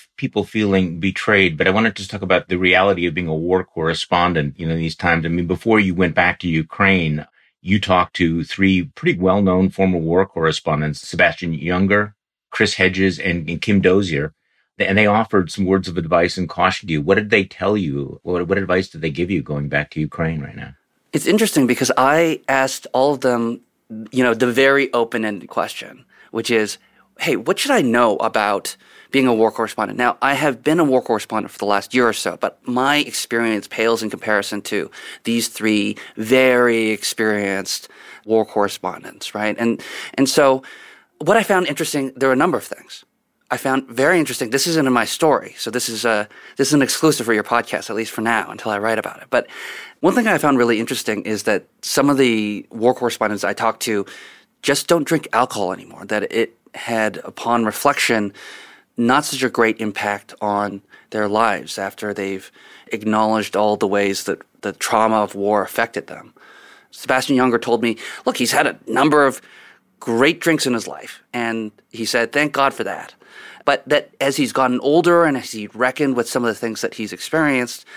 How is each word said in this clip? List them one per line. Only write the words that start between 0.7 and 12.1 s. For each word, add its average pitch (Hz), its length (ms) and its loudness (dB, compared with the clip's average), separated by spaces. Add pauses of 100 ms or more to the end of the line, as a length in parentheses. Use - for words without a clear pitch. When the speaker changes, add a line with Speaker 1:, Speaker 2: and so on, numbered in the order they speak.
Speaker 1:
betrayed, 95 580 2
but 90 100 2
I 92 40 4
want 220 140 2
to 214 80 0
just - 180 -12
talk 98 100 -8
about 92 280 0
the 90 80 0
reality 92 480 4
of 82 80 -2
being 87 140 -4
a 78 80 -2
war 90 280 0
correspondent, 82 960 -2
you 85 80 -4
know, 82 60 0
in 82 60 -2
these 82 160 -4
times. 85 300 0
I 82 40 -2
mean, 87 180 -2
before 107 320 2
you 95 160 2
went 87 200 2
back 90 240 2
to 90 100 -4
Ukraine, 80 760 0 (360)
you 98 180 0
talked 90 380 0
to 85 260 0
three 95 400 2
pretty 156 340 -2
well-known 92 520 2
former 95 280 0
war 85 280 2
correspondents, 76 840 -2
Sebastian 82 500 0
Junger, 95 560 0 (360)